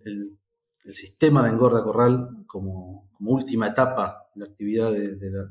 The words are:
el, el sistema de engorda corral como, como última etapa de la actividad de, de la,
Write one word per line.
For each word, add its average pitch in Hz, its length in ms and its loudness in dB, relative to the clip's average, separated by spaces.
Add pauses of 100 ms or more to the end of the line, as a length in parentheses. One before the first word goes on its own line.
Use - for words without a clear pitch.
el, 101 320 -10 (480)
el 95 80 -14
sistema 147 500 4
de 117 60 2
engorda 117 340 4
corral 123 640 2
como, 95 640 -12
como 104 200 -4
última 117 360 0
etapa 123 640 -2
de 101 120 -14
la - 40 -16
actividad 110 440 -2
de, 101 240 -4
de 98 140 -10
la, 95 200 -6